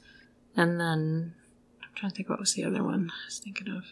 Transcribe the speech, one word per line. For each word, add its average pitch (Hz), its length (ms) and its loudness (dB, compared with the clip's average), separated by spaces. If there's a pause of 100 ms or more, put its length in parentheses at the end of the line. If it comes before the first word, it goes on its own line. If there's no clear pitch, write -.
(580)
And 170 220 4
then, 160 560 2 (480)
I'm - 120 -18
trying 196 160 -2
to - 40 -8
think 190 140 -6
what - 100 0
was 196 160 2
the 190 80 -2
other 190 200 2
one 170 280 2
I - 160 -8
was - 120 -10
thinking 196 300 -8
of. 185 220 -4